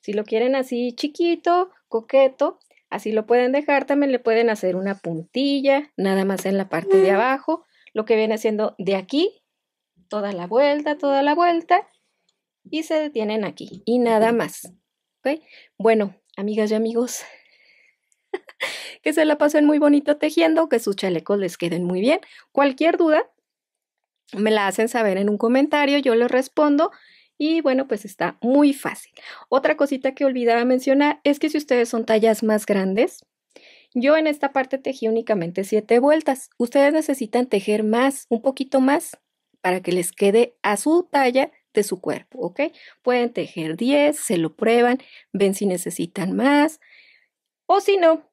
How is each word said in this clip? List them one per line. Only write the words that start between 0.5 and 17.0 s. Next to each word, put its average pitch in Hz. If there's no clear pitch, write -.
así 247
chiquito, 339
coqueto, 269
así 202
lo 214
pueden 247
dejar. 285
También 285
le 247
pueden 233
hacer 185
una 196
puntilla, 269
nada 190
más 190
en 196
la 190
parte 190
de 190
abajo, 269
lo 214
que 220
viene 220
siendo 220
de 190
aquí, 285
toda 202
la 175
vuelta, 294
toda 277
la 294
vuelta, 349
y 311
se 320
detienen 220
aquí, -
y 240
nada 226
más. 202
¿Ok? 294
Bueno, 208
amigas 214
y 220
amigos, 233